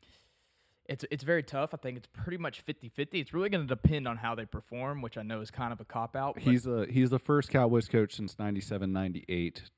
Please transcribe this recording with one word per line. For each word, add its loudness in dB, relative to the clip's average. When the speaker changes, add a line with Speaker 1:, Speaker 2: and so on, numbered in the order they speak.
Speaker 1:
it's, -8
it's -6
very 2
tough. -4
I -12
think -8
it's -16
pretty -6
much -8
fifty -10
fifty. -4
It's -6
really 0
gonna 0
depend 4
on -4
how -2
they -8
perform, -6
which -8
I -8
know -6
is -10
kind -4
of -8
a -12
cop-out, -4
but -10
Speaker 2:
He's 6
a, 0
he's 6
the 2
first 2
Cowboys 6
coach 4
since -6
ninety-seven -2
ninety-eight -2